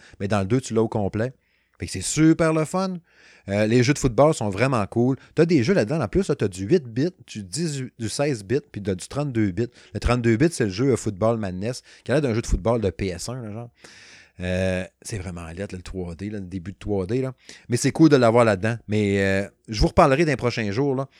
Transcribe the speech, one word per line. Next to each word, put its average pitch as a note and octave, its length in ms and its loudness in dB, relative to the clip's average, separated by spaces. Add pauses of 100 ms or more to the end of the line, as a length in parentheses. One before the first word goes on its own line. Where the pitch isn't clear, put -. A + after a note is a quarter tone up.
(200)
mais G2+ 80 -4
dans G#2 120 0
le F#2+ 60 -2
deux, A#2+ 140 2
tu - 140 -8
l'as A2 80 4
au A2+ 60 2
complet. G#2+ 440 -2 (480)
Fait F2+ 60 -8
que - 60 -10
c'est F#2+ 80 -8
super D#3+ 520 2
le D#3+ 120 0
fun. F#3 300 -4 (540)
Euh, G#2 180 2
les A#2+ 160 4
jeux C3 120 4
de - 40 -6
football C#3 360 4
sont G#2+ 160 -4
vraiment A2 360 0
cool. B2 300 0 (180)
T'as D#3 120 4
des E3 160 4
jeux D#3 120 2
là-dedans, D3 260 0
en A2+ 80 -2
plus, G3 200 0
là, - 60 0
t'as A2 140 -2
du F#2+ 160 -6
huit C#3+ 200 2
bits, B2 260 -2 (160)
du G#2+ 160 -12
dix, C3+ 420 -6 (140)
du A2 100 -6
seize C3+ 360 -2
bits, G#2 160 -2 (100)
puis G#2+ 120 -10
t'as G2 120 -2
du F2+ 140 -12
trente-deux B2 440 0
bits. A2+ 180 -4 (240)
Le G#2+ 60 -6
trente-deux A#2 360 2
bits, C#3+ 140 4
c'est C3 140 -2
le G#2 60 -2
jeu, B2 220 0
euh, A2 40 4
Football A2 420 -2
Madness, G2+ 440 -6 (220)
qui - 80 -2
a - 20 2
l'air D3+ 80 2
d'un B2 120 0
jeu A2 80 0
de - 40 -6
football A2 340 0
de G2+ 100 0
P G2 180 -6
S F2 200 -8
un, B2 140 -10
là, G#2+ 100 -12
genre. A#2 180 -12 (720)
Euh, F#2 440 -2 (180)
c'est - 160 -8
vraiment E2+ 300 -10
laid, E2 100 -14
là, G2+ 140 -6
le F#2 100 -12
trois F2 320 -10
D, F#2+ 160 -10
là, G#2+ 80 -8
le F#2+ 80 -10
début F2+ 240 -10
de - 80 -16
trois G2 280 -4
D, B2 160 -2
là. C3 100 -4 (360)
Mais A#2+ 80 -2
c'est C3 140 0
cool D#3+ 180 6
de C#3+ 60 8
l'avoir A#2+ 300 6
là-dedans. A2 320 2 (100)
Mais, G2+ 340 2
euh, G2 280 0 (200)
je G#2+ 120 -4
vous E3 80 4
reparlerai D#3 360 4
d'un D3 120 0
prochain A2+ 340 -2
jour, C3+ 240 0
là. C3+ 140 -6 (120)